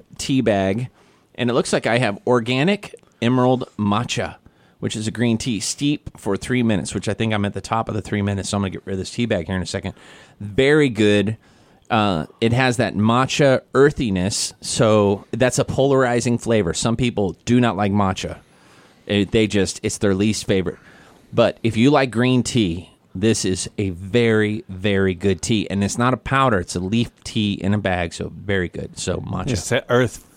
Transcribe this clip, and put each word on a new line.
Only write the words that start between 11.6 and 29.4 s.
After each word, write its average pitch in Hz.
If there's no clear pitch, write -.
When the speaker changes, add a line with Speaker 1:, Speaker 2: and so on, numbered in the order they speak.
Speaker 1:
Uh, 101
it 113
has 127
that 110
matcha 123
earthiness, 113
so 104
that's 123
a 135
polarizing 123
flavor. 107
Some 117
people 113
do 120
not 117
like 101
matcha. 95
It, 101
they 110
just, 98
it's 107
their 98
least 104
favorite. 92
But 110
if 110
you 120
like 135
green 123
tea, 87
this 110
is 92
a 101
very, 107
very 98
good 90
tea. 110
And 101
it's 98
not 123
a 123
powder. 131
It's -
a 90
leaf 110
tea 104
in 95
a 104
bag. 90
So -
very 98
good. -
So 90
matcha. 90